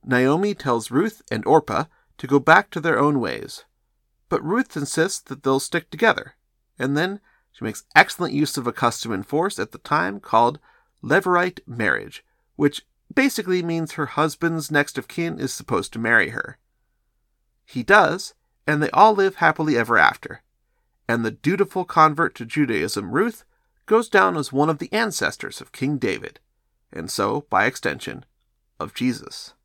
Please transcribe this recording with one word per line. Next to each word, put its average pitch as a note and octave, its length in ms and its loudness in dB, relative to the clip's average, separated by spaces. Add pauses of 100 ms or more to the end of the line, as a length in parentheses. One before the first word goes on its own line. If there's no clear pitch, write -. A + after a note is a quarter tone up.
Naomi C#3+ 520 2
tells A#2 360 -2
Ruth E3+ 300 -2 (100)
and A2 140 -4
Orpah C#3+ 400 2 (340)
to - 80 -12
go C3+ 140 4
back E3 280 4
to - 120 -8
their D3+ 180 0
own C#3+ 220 2
ways, C2 440 -8 (640)
but - 160 -4
Ruth G#3+ 320 -4
insists D#3+ 440 -2
that - 240 -16
they'll C3+ 160 2
stick - 280 -6
together, - 460 0 (420)
and C3+ 200 -2
then F#3+ 240 -2 (320)
she - 120 -14
makes G#2+ 200 -8 (100)
excellent - 400 2
use D3 220 -2
of B2 100 -4
a A#2+ 60 -2
custom A2+ 400 -2
in G2 100 -4
force D#3+ 380 -2
at G#2 100 -4
the - 80 -20
time F3+ 400 -2
called A#2+ 400 2 (420)
levirate F3+ 640 0
marriage, F#2 600 -4 (320)
which - 280 0 (300)
basically F#3 480 0
means E3 300 -4
her D3+ 140 -4
husband's D#3+ 600 -2
next C#3+ 300 0
of B2 80 -10
kin E3+ 320 -6
is C3 140 -4
supposed - 400 -4
to A2+ 80 -10
marry A2+ 300 2
her. - 280 -10 (1080)
He B2 200 -8
does, F#3+ 500 4 (320)
and D3+ 160 0
they - 80 0
all G#3+ 240 6
live G3 220 2
happily D#3 420 2
ever A#2 180 2
after. - 460 0 (680)
And A#2 160 0
the A2 60 0
dutiful D#3+ 540 -2
convert D#3 500 2
to A#2+ 100 -12
Judaism, G#2+ 680 -2
Ruth, A3 320 -2 (420)
goes A3 220 2
down F#3+ 280 4
as C#3+ 160 -4
one C#3+ 160 2
of D3+ 100 0
the - 140 -10
ancestors - 680 -4
of - 100 -20
King C#3 280 -4
David, - 420 -4 (520)
and D#2+ 160 -10
so, A2+ 400 -2
by G2 180 2
extension, - 580 -6 (560)
of D#2+ 120 -8
Jesus. - 640 -6 (100)